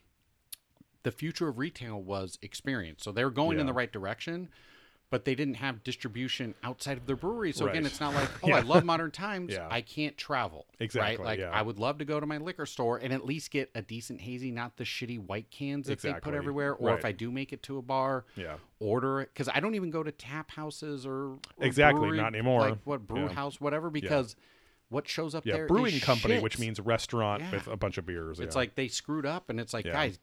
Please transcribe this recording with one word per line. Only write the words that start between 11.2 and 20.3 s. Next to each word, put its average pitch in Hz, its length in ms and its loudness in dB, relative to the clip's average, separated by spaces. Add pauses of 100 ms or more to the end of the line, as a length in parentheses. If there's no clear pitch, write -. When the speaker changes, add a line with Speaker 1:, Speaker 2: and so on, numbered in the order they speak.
Speaker 1:
Like, 110 140 -2
Speaker 2:
yeah. 90 120 -4
Speaker 1:
I 107 100 4
would 107 160 -2
love 131 220 0
to 156 60 -4
go 151 140 0
to 151 60 -2
my 151 120 -2
liquor 160 280 -6
store 120 320 0
and 123 160 -4
at 135 120 -2
least 143 260 -4
get 139 240 0
a 113 60 -4
decent 113 400 -10
hazy, 123 280 -6
not 120 280 -6
the 123 80 -6
shitty 120 340 -6
white 101 320 -6
cans 139 360 -4
that 135 120 -2
they - 100 -4
put - 100 -4
Speaker 2:
Exactly. 147 180 -4
Speaker 1:
everywhere. 143 360 -2
Or 123 180 2
if 113 120 2
Speaker 2:
Right. 120 60 0
Speaker 1:
I - 20 2
do 113 200 -6
make 135 200 -4
it 131 120 -10
to 135 140 -6
a 131 40 -4
bar, 131 440 0 (100)
Speaker 2:
Yeah. 80 220 -6 (220)
Speaker 1:
order 127 420 2
it. - 140 -12
'Cause 131 180 -2
I 143 60 2
don't 214 160 2
even 180 160 -2
go 160 120 -2
to 151 80 -4
tap 147 400 -10